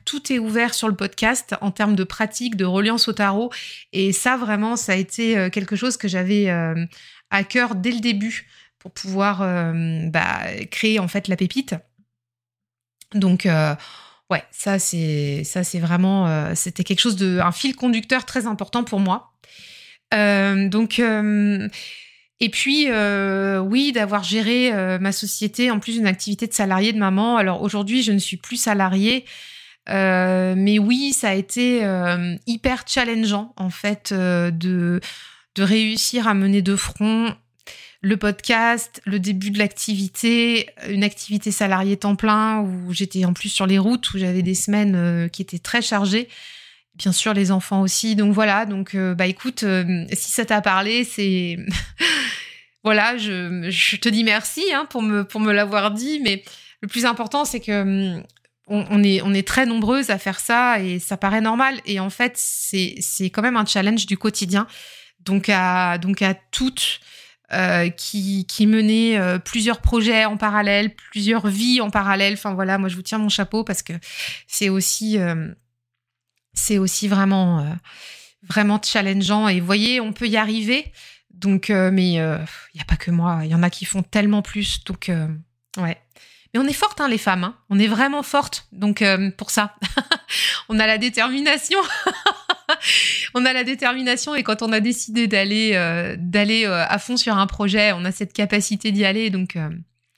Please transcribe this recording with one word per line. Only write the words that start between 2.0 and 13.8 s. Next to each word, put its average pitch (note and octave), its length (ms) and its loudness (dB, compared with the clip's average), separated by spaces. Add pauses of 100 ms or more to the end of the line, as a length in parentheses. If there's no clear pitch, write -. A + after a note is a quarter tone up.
pratique, A3 500 -6
de F#3+ 80 -2
reliance G#3 460 2
au A3 40 -4
tarot. G#3 380 0 (400)
Et G3 220 2
ça, B3+ 240 0
vraiment, A3 400 -2
ça G#3 160 -2
a - 20 2
été, A3 420 0
euh, F#3 120 2
quelque G3+ 260 -4
chose A#3+ 220 -2
que G#3+ 100 -4
j'avais, F#3+ 420 2
euh, E3 360 0 (440)
à G3 140 0
cœur A#3+ 320 0
dès F#3+ 160 0
le A#3+ 80 -2
début A3 480 -2 (320)
pour F3 120 -18
pouvoir, G3 500 -2
euh, E3 640 -2
bah, D#3 340 -2 (320)
créer, A3 280 0
en F3+ 100 -2
fait, G3+ 180 -4
la F#3+ 80 0
pépite. F#3+ 400 -2 (1400)
Donc, F#3+ 320 4
euh, D#3 300 2 (540)